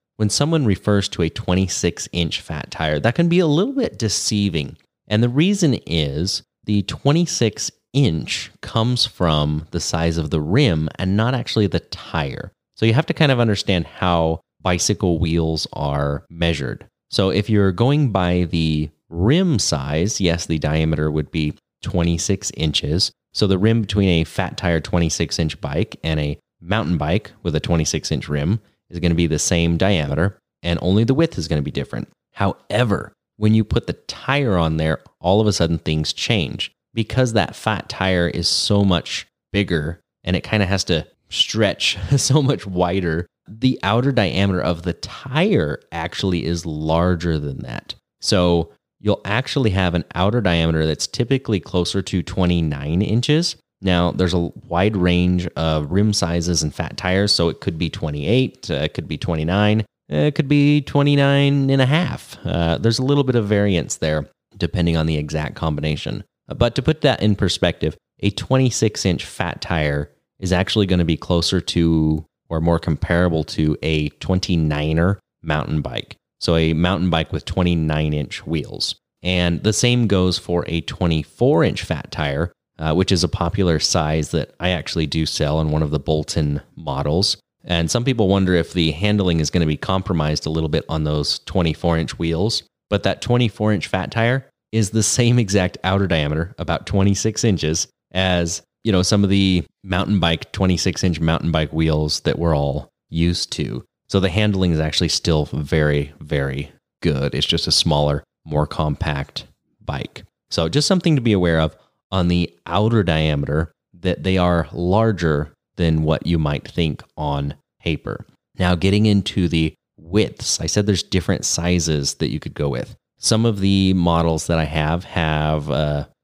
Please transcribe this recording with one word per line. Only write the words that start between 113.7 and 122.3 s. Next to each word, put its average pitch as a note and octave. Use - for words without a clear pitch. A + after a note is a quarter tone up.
that F2
they F#2
are F2
larger E2+
than D#2+
what D#2
you E2+
might D2
think D#2+
on C#2+
paper. -
Now, F2+
getting G2
into G2
the D#2
widths, F2
I D#2+
said G#2
there's G2+
different F#2
sizes E2
that D2+
you A1+